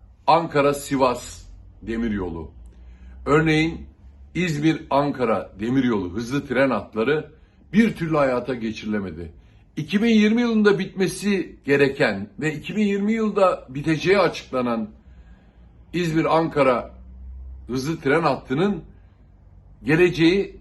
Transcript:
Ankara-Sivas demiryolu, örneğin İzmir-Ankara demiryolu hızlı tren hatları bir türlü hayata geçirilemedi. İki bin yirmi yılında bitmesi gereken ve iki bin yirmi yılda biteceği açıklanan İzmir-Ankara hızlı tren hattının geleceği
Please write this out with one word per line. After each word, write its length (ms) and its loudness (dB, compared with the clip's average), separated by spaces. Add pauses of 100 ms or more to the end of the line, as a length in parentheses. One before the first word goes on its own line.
(260)
Ankara-Sivas 1200 0 (380)
demiryolu, 680 -6 (760)
örneğin 600 2 (480)
İzmir-Ankara 1300 0
demiryolu 520 0
hızlı 340 -6
tren 240 2
hatları 600 -2 (420)
bir 220 4
türlü 220 -2
hayata 380 0
geçirilemedi. 800 -6 (440)
İki 260 -2
bin 60 2
yirmi 320 4
yılında 380 4
bitmesi 840 -4
gereken 640 2 (120)
ve 140 -2
iki 220 -10
bin 100 2
yirmi 260 0
yılda 560 0
biteceği 500 0
açıklanan 720 -2 (1000)
İzmir-Ankara 1040 0 (720)
hızlı 340 -4
tren 220 2
hattının 600 0 (1000)
geleceği 800 2